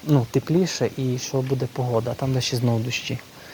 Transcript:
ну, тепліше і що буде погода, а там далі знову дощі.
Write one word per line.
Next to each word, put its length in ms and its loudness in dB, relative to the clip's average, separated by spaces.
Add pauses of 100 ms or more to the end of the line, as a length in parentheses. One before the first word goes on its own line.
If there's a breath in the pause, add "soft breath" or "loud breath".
ну, 260 6
тепліше 640 2
і 220 -2
що 240 -2
буде 240 -2
погода, 440 0
а 40 -4
там 180 -2
далі 100 0
знову 360 2
дощі. 400 -4 (360 loud breath)